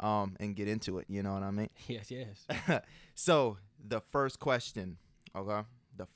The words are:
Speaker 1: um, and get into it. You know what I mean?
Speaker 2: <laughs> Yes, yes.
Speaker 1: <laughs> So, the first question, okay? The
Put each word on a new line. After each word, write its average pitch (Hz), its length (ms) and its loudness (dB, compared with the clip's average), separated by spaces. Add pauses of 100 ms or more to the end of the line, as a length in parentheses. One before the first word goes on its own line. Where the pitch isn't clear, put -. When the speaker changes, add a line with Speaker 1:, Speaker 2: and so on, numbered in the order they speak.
Speaker 1:
um, 104 380 2
and 104 160 -2
get 104 140 0
into 104 300 0
it. - 100 -8
You 98 140 -2
know 98 100 0
what 98 100 -2
I 98 80 -2
mean? 104 260 -2
Speaker 2:
<laughs> - 100 -18
Yes, 110 220 -8
yes. 123 380 -12 (220)
Speaker 1:
<laughs> 147 120 4 (340)
So, 135 420 6 (280)
the 110 140 -2
first 135 400 0
question, 110 580 0 (380)
okay? 104 320 -2 (300)
The 180 180 -10